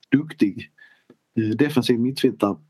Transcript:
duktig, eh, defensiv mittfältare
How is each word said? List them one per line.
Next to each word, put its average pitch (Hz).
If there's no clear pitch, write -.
duktig, 131
eh, 110
defensiv 127
mittfältare 117